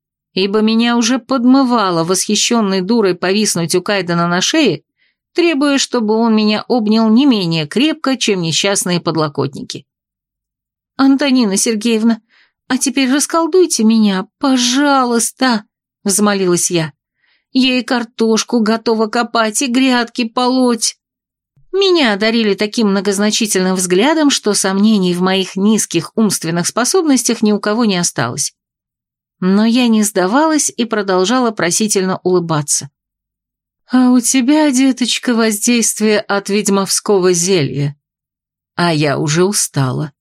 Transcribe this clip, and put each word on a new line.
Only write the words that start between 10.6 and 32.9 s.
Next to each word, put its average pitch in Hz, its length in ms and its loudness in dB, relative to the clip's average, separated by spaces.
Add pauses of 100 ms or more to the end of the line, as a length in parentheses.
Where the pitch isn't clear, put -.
«Антонина 262 640 2
Сергеевна, 226 640 0 (460)
а 254 100 -2
теперь 262 360 -2
расколдуйте 330 720 0
меня, 214 440 2 (120)
пожалуйста», 254 1300 0 (380)
взмолилась 196 680 0
я. 160 220 -2 (580)
«Я 254 260 2
и 247 60 -2
картошку 226 760 -2
готова 220 460 0
копать, 233 540 -2
и 277 60 -2
грядки 247 560 0
полоть». 247 720 0 (760)
Меня 349 400 2
одарили 220 400 0
таким 208 380 -2
многозначительным 196 840 0
взглядом, 233 540 2
что 208 240 -2
сомнений 196 600 2
в 175 80 -2
моих 185 360 -2
низких 196 580 0
умственных 175 520 -2
способностях 254 760 0
ни 214 100 2
у 202 80 0
кого 214 240 -2
не 196 140 0
осталось. 143 560 -4 (880)
Но 196 240 2
я 240 240 2
не 214 140 2
сдавалась 262 640 0
и 233 160 -4
продолжала 214 640 0
просительно 185 720 -2
улыбаться. 165 680 -2 (960)